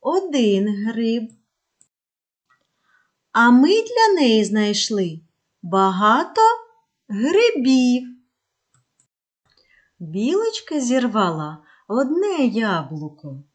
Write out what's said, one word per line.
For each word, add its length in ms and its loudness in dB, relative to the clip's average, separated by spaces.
один 840 -2
гриб. 440 -4
А 180 4
ми 180 6
для 460 2
неї 300 4
знайшли 760 -2
багато 800 0
грибів. 1000 0
Білочка 840 -4
зірвала 840 -2
одне 580 -2
яблуко. 960 -6